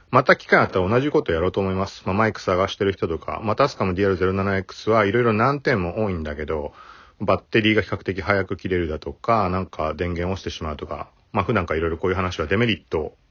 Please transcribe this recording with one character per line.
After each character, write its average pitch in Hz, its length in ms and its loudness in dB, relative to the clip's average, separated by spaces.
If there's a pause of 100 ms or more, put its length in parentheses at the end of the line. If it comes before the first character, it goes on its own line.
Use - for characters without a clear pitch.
ま 123 140 4
た 190 140 6
機 - 80 -16
会 190 140 4
あ 117 60 4
っ - 40 -2
た 98 100 0
ら 90 80 2
同 117 140 4
じ 143 100 -2
こ 151 100 4
と 92 120 -2
や 80 60 0
ろ 90 80 2
う 92 40 0
と - 80 -2
思 98 120 0
い 95 40 -2
ま 95 120 -2
す。 - 180 -16
ま 98 60 -2
あ、 92 40 0
マ 110 120 2
イ 104 60 0
ク - 80 -12
探 95 280 2
し - 80 -8
て 101 80 0
る 98 80 2
人 - 160 -4
と 80 100 -4
か、 78 240 -8
ま 101 100 0
あ、 - 40 -4
タ 139 100 4
ス - 80 -4
カ - 80 -2
ム 92 100 0
デ 95 100 0
ィ - 20 4
ー - 20 4
ア 98 40 4
ー - 20 4
ル 90 40 -2
ゼ 90 80 0
ロ 95 60 2
七 98 240 0
エ 95 40 0
ッ 92 40 -4
ク - 100 -16
ス - 160 -6
は 110 160 4
い 98 60 2
ろ 120 80 2
い 123 40 2
ろ 117 100 2
難 131 260 2
点 131 220 0
も 87 220 -4
多 104 60 -2
い 92 40 -2
ん 80 100 -6
だ 76 140 -6
け 76 80 -8
ど、 73 280 -6 (460)
バ 98 180 2
ッ - 40 -6
テ - 200 0
リ 107 120 4
ー - 20 4
が 104 60 2
比 - 80 -4
較 101 80 -4
的 92 240 -6
早 95 240 0
く 95 100 -6
切 92 140 -6
れ 90 80 2
る 85 100 0
だ 78 120 -4
と - 120 -10
か、 104 380 0
な 92 100 0
ん 92 60 -4
か 78 300 -4
電 87 180 -4
源 87 180 -2
落 92 80 -4
ち - 60 -12
て 87 40 -6
し 82 140 -10
ま 78 100 -4
う 73 40 -12
と 80 100 -10
か、 78 220 -10 (240)
ま 202 80 2
あ、 - 20 2
普 123 100 0
段 92 120 2
か 82 80 -2
ら 80 60 0
い - 20 -2
ろ 85 60 0
い - 40 0
ろ 82 60 -4
こ 95 100 -2
う 90 40 2
い - 20 2
う - 20 -2
話 92 240 -4
は 80 80 -2
デ 92 80 0
メ 120 120 2
リ 110 100 0
ッ - 120 -14
ト 80 260 -4 (160)